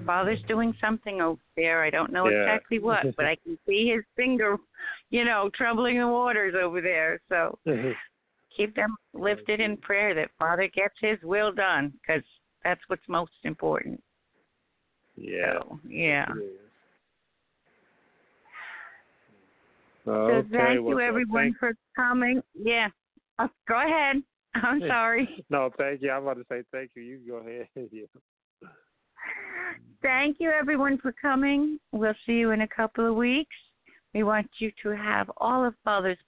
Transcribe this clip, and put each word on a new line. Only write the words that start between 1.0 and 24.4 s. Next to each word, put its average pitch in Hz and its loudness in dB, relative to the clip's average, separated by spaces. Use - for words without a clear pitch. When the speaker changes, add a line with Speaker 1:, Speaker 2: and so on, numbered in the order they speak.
Speaker 1:
over 165 0
there. 165 2
I 156 2
don't 156 0
know 180 2
Speaker 2:
Yeah. - 4
Speaker 1:
exactly 220 0
what, 208 0
Speaker 2:
<laughs> - -8
Speaker 1:
but 147 0
I 156 0
can 165 -8
see 214 2
his 226 0
finger, 233 2
you 240 0
know, 208 2
troubling 240 2
the 240 2
waters 240 2
over 175 0
there. 165 0
So 165 0
Speaker 2:
Mm-hmm. 127 0
Speaker 1:
keep 214 -2
them 214 0
lifted 208 -2
in 208 -2
prayer 202 0
that 156 0
Father 175 2
gets 202 -2
his 214 0
will 202 2
done, 170 0
'cause 156 0
that's 180 0
what's - -6
most 170 -2
important. - -4
Speaker 2:
Yeah. - -4
Speaker 1:
So, - -10
yeah. 151 -2
Speaker 2:
It 107 -8
is. 95 -14
Speaker 1:
So 113 -2
Speaker 2:
Okay, 156 2
Speaker 1:
thank 247 4
Speaker 2:
well, 233 -2
Speaker 1:
you, 269 2
Speaker 2:
so - 2
Speaker 1:
everyone, 233 0
Speaker 2:
thank 240 0
Speaker 1:
for 233 -2
coming. 247 2
Yeah. 226 0
Uh, 240 0
go 226 2
ahead. 285 2
<laughs> - -10